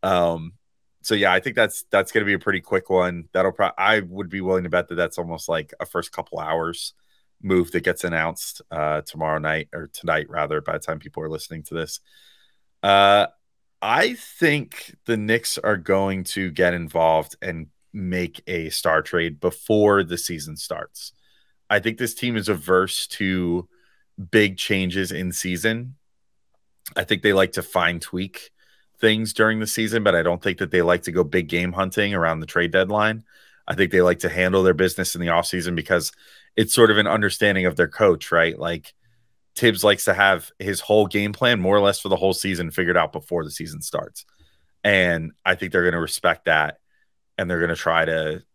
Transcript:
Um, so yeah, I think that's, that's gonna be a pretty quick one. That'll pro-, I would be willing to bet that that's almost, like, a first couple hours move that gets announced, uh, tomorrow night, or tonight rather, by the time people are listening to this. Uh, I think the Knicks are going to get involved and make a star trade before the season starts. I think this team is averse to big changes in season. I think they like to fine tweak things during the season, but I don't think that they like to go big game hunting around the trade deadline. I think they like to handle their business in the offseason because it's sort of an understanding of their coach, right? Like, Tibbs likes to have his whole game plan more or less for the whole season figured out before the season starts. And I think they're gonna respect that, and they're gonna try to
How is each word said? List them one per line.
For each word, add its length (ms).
Um, 500
so 140
yeah, 180
I 80
think 160
that's, 340
that's 220
gonna 140
be 80
a 40
pretty 220
quick 300
one. 420
That'll 200
pro-, 260
I 220
would 280
be 140
willing 220
to 40
bet 200
that 80
that's 200
almost, 320
like, 320
a 60
first 260
couple 260
hours 540
move 300
that 140
gets 200
announced, 560
uh, 300
tomorrow 380
night, 340
or 220
tonight 340
rather, 320
by 140
the 40
time 200
people 240
are 80
listening 320
to 120
this. 260
Uh, 460
I 300
think 840
the 100
Knicks 400
are 220
going 460
to 260
get 240
involved 680
and 280
make 520
a 220
star 320
trade 400
before 640
the 140
season 400
starts. 560
I 80
think 180
this 160
team 240
is 140
averse 560
to 640
big 280
changes 540
in 200
season. 640
I 100
think 180
they 100
like 200
to 100
fine 380
tweak 500
things 340
during 280
the 60
season, 380
but 100
I 80
don't 200
think 160
that 120
they 120
like 220
to 80
go 120
big 240
game 240
hunting 400
around 280
the 60
trade 260
deadline. 520
I 100
think 160
they 100
like 160
to 100
handle 340
their 120
business 400
in 80
the 60
offseason 460
because 380
it's 200
sort 160
of 80
an 80
understanding 580
of 120
their 120
coach, 420
right? 280
Like, 340
Tibbs 260
likes 220
to 100
have 440
his 220
whole 260
game 260
plan 280
more 160
or 40
less 180
for 100
the 80
whole 160
season 380
figured 260
out 160
before 320
the 60
season 320
starts. 420
And 480
I 100
think 180
they're 120
gonna 160
respect 440
that, 340
and 140
they're 100
gonna 140
try 300
to 400